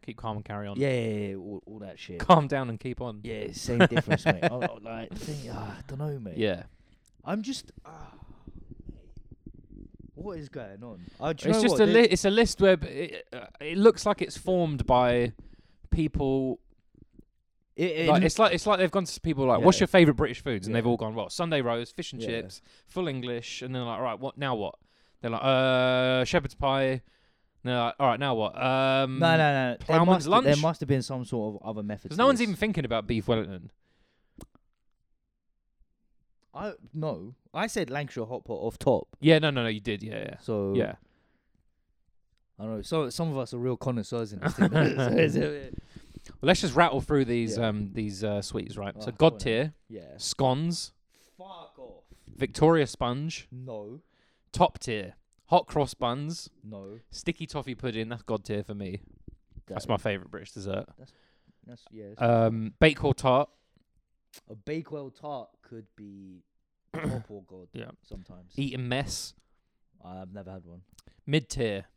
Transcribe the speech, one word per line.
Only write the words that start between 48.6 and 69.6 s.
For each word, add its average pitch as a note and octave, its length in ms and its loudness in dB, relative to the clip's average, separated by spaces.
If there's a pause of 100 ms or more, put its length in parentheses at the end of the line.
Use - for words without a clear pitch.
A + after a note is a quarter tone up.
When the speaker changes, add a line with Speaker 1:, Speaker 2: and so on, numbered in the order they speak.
Speaker 1:
right? G2+ 160 -6 (100)
So A#2 60 -6
Speaker 2:
Oh, - 20 -8
Speaker 1:
God A2+ 60 -14
Speaker 2:
go D#3 80 6 (100)
on - 40 -14
Speaker 1:
tier, A#2 240 0
Speaker 2:
then. D3+ 100 -6 (160)
Yeah. E2 280 -16
Speaker 1:
scones, D3 760 -2 (440)
Speaker 2:
Fuck F3+ 400 -20
off. B2 260 -20 (300)
Speaker 1:
Victoria D3+ 540 2
sponge, C3+ 640 -6
Speaker 2:
No. B2 480 -14 (540)
Speaker 1:
top - 260 2
tier, G#2 360 -6 (320)
hot F3 200 4
cross D#3+ 260 0
buns, C#3+ 560 -4 (140)
Speaker 2:
No. G#2 360 -16 (120)
Speaker 1:
sticky - 360 -8
toffee C3 280 -8
pudding. A2+ 340 -4
That's A#2 140 -12
God G#2+ 220 -4
tier G#2 180 -4
for A2 100 -10
me. G2 280 -8 (680)
Speaker 2:
That - 80 -12
Speaker 1:
That's - 140 -8
my A2 80 0
favourite G2 340 -4
British F#2+ 220 -16
dessert. G2 320 -8 (120)
Speaker 2:
That's, - 160 -20 (540)
that's, A#2+ 240 -20
yeah, G#2+ 260 -18
that's - 40 -6
Speaker 1:
Um, A2+ 580 2
Bakewell D3+ 340 4
tart. C3+ 360 2 (1000)
Speaker 2:
A G#2+ 60 -16
Bakewell C#3+ 560 -10
tart C#3 380 -12 (120)
could A2+ 340 -20
be G2 480 -20 (240)
<coughs> - 260 -20
top C3 360 -6
or G2+ 140 -16
god F#2 300 -20
Speaker 1:
Yeah. A#2+ 180 -14 (120)
Speaker 2:
sometimes. - 540 -18
Speaker 1:
Eton B2+ 320 -4
mess. B2+ 440 -6 (720)